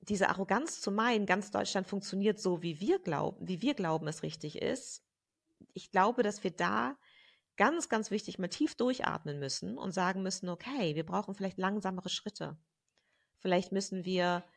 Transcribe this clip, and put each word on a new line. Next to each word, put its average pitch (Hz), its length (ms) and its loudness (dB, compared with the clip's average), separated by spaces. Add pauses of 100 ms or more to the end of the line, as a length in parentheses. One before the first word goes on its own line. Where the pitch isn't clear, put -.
diese 196 280 2
Arroganz 196 520 0
zu 196 100 -2
meinen, 220 340 2
ganz 202 260 0
Deutschland 196 360 0
funktioniert 202 520 0
so, 180 220 0
wie 165 200 -4
wir 330 180 4
glauben, 160 480 -2
wie 175 140 -2
wir 285 140 2
glauben, 160 320 0
es 156 160 -4
richtig 156 380 -6
ist, - 440 -2 (680)
ich - 180 -14
glaube, 220 320 6
dass 208 200 0
wir 185 80 0
da 220 460 0 (600)
ganz, 294 320 4
ganz 220 220 0
wichtig 202 280 -2
mal 180 100 -2
tief - 260 0
durchatmen 156 640 0
müssen 170 380 -4
und - 160 -4
sagen 185 300 2
müssen, 185 260 -4
„Okay, 180 460 -2
wir 160 100 -2
brauchen 190 300 -4
vielleicht 190 240 -4
langsamere 190 500 -2
Schritte.“ 156 480 -6 (840)
Vielleicht 185 340 2
müssen 196 320 -2
wir 180 400 2 (120)